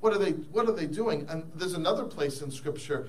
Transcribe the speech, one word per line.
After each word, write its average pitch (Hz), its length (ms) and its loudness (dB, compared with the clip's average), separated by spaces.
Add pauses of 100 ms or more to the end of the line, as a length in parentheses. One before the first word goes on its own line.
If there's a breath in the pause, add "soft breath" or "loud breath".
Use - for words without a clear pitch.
What 214 140 6
are 202 40 2
they, 185 120 4
what 175 360 0
are 220 60 4
they 170 140 0
doing? 151 420 0
And 160 260 -6
there's 175 200 -2
another 160 300 2
place 143 360 -2
in 143 100 -6
Scripture 131 580 -4